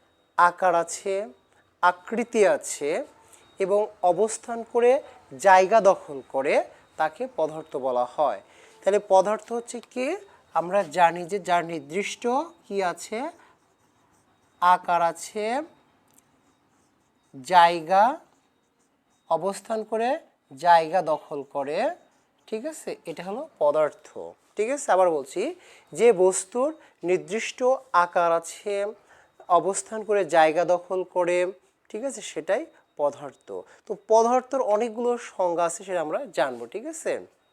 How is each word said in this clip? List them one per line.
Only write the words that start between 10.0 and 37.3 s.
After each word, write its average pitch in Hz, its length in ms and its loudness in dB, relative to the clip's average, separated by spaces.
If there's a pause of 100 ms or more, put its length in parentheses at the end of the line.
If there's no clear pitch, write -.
আমরা 180 300 0
জানি 170 420 2
যে 180 140 -6
যার 175 260 -2
নির্দিষ্ট 165 640 -8 (380)
কি 196 160 -4
আছে, 214 480 -8 (1300)
আকার 180 420 2
আছে, 214 600 -4 (1800)
জায়গা 175 800 4 (1080)
অবস্থান 196 560 -4
করে 233 340 -2 (380)
জায়গা 165 460 4
দখল 151 400 -6
করে, 147 480 -4 (560)
ঠিক 220 200 -8
আছে, 311 300 -10 (100)
এটা 170 160 -12
হলো 220 260 -10 (100)
পদার্থ। 147 600 0 (380)
ঠিক 214 140 -2
আছে, 269 220 -2
আবার 185 180 4
বলছি, 175 440 -4 (380)
যে 214 200 4
বস্তুর 190 640 0 (300)
নির্দিষ্ট 185 600 -4 (280)
আকার 175 400 2
আছে, 202 540 -4 (640)
অবস্থান 196 560 0
করে 202 200 0
জায়গা 160 400 4
দখল 180 400 -2
করে, 180 480 0 (360)
ঠিক 220 160 -10
আছে, 208 160 -10
সেটাই 190 460 -6 (300)
পদার্থ। 143 560 -6 (340)
তো 202 100 -8 (120)
পদার্থর 247 540 2
অনেকগুলো 233 560 -2
সংজ্ঞা 175 460 -2
আছে, 170 200 -6
সেটা 185 160 -4
আমরা 170 260 -6 (120)
জানবো। 123 280 -4
ঠিক 214 200 -12
আছে, 160 400 -8 (260)